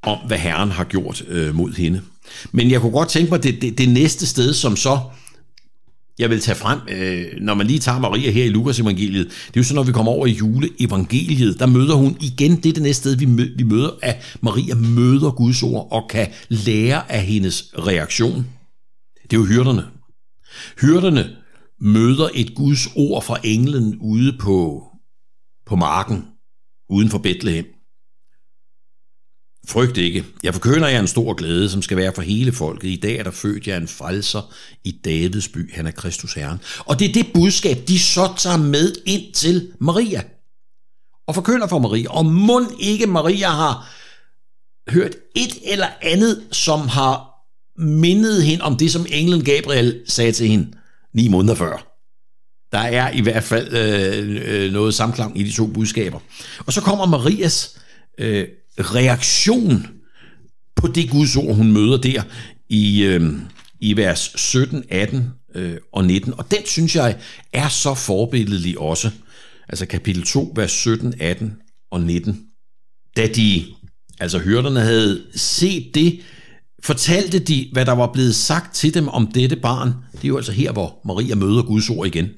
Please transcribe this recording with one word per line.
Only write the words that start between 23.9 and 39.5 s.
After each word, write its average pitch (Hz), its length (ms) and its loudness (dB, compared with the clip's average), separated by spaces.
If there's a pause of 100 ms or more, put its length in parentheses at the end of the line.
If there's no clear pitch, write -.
ude 117 380 0
på, 90 440 0 (840)
på 107 100 -4
marken 85 500 0 (640)
uden 104 200 2
for 104 80 -2
Betlehem. 87 480 -2 (2000)
"Frygt 123 300 0
ikke. 90 280 -2 (180)
Jeg 87 100 -2
forkynder 139 340 2
jer 127 120 2
en 98 80 2
stor 113 260 -2
glæde, 85 360 -2
som 95 120 -2
skal 95 160 -4
være 92 180 0
for 98 60 -8
hele 113 300 0
folket. 95 380 -6
I 92 60 -4
dag 104 200 -4
er 107 80 -8
der 92 80 -8
født 104 360 -6
jer 95 100 -4
en 82 100 -8
frelser 98 640 -8 (300)
i 95 80 -6 (140)
Davids 87 420 -2
by. - 280 -10
Han 80 120 -6
er 80 40 -6
Kristus - 420 -10
Herren." 76 260 -8 (200)
Og 139 200 -2
det 202 100 2
er - 40 -4
det 233 200 0
budskab, 170 440 2 (100)
de 180 120 2
så 185 380 2
tager 175 200 0
med 151 360 2 (120)
ind - 280 -4
til 170 380 0 (100)